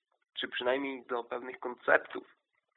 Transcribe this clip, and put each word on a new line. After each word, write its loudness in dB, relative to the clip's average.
czy -4
przynajmniej 0
do -2
pewnych -8
konceptów 0